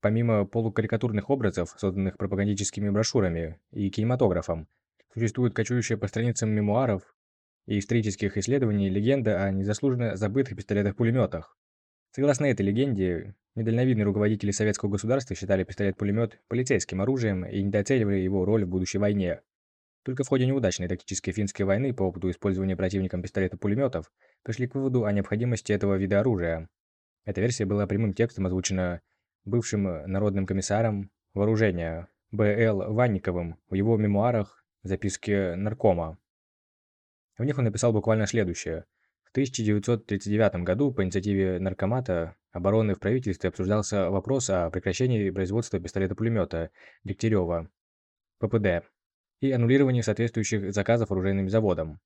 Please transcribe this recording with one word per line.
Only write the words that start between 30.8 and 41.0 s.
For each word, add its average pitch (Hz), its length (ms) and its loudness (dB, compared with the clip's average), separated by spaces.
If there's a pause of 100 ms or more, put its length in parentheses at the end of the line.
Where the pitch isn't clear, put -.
вооружения 95 720 0 (240)
Б 107 140 0 (180)
Л 107 300 0
Ванниковым 92 680 0 (100)
в 95 60 -8
его 107 220 2
мемуарах 104 680 0 (200)
"Записки 95 720 -2
наркома". 95 600 0 (1200)
В 120 60 -2
них 139 140 -2
он 127 60 0
написал 113 280 2
буквально 110 340 2
следующее. 87 580 -4 (380)
В - 120 -20
тысяча 131 300 -2
девятьсот 107 420 0
тридцать 101 240 -4
девятом 104 320 2
году 117 300 2
по 104 100 -2